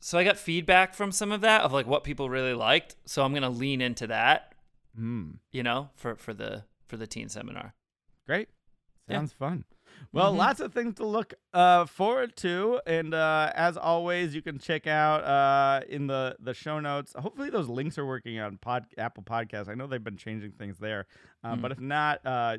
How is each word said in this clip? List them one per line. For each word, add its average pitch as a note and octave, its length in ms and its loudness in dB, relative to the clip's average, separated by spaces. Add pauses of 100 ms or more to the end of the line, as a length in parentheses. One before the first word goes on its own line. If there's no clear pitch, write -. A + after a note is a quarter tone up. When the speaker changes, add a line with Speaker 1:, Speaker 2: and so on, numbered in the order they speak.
Speaker 1:
So - 160 -2
I - 80 4
got G3+ 120 4
feedback F3+ 560 4
from G3+ 200 -4
some G3+ 180 -2
of G#3 100 -2
that G#3+ 200 6
of, B2+ 100 2
like, C3+ 160 0
what C#3+ 160 0
people C#3 260 -4
really C3 240 0
liked, A#2+ 520 2
so - 180 0
I'm C3+ 100 2
gonna C3+ 160 -2
lean C3 320 -2
into A#2+ 260 -4
that, A#2 480 2 (400)
Speaker 2:
Hmm. A2+ 400 -6 (160)
Speaker 1:
you B2+ 120 -6
know, B2+ 320 -2
for, A#2 200 -8
for - 180 -12
the, G#2 320 -10 (220)
for A#2 100 -12
the A2 100 -10
teen A2 220 -10
seminar. - 440 -12 (540)
Speaker 2:
Great. F#3 220 -2 (580)
Speaker 1:
Yeah. - 100 -4
Speaker 2:
Sounds D3 160 -4
fun. D3 320 -6 (460)
Well, F#3+ 180 4
Speaker 1:
Mm-hmm. G3 100 0
Speaker 2:
lots A#3+ 200 4
of F4+ 140 -8
things A#3+ 220 -2
to A#3+ 100 -6
look, G#3+ 280 -2 (200)
uh, F3+ 320 8
forward A#3 520 0
to. F#3+ 480 0
And, E3 280 0
uh, D#3 420 4
as E3+ 220 2
always, E3+ 580 0
you D#3 60 -6
can D3+ 180 -8
check - 280 -4
out, D#3 360 4
uh, C#3 640 4
in C#3+ 200 -4
the, C3 320 -2
the B2+ 140 -8
show D3+ 260 -6
notes. C#3+ 380 -6
Hopefully C4+ 320 -8
those D#3+ 200 -2
links C#3 280 -6
are C#3+ 80 -4
working A#2+ 340 -8
on G2+ 180 -8
pod-, A#2+ 300 -6 (100)
Apple A2 260 -8
Podcasts. A2 460 -6
I G#2 60 -8
know C3+ 120 -10
they've B2+ 160 -6
been G#2 140 -10
changing G#2+ 360 -10
things G2+ 260 -14
there. G#2 260 -6 (380)
Uh, A#2 120 -6
Speaker 1:
Mm. A#2+ 60 -6
Speaker 2:
but B2+ 100 -6
if B2 80 -12
not, D3 460 -2
uh, A#2+ 340 -2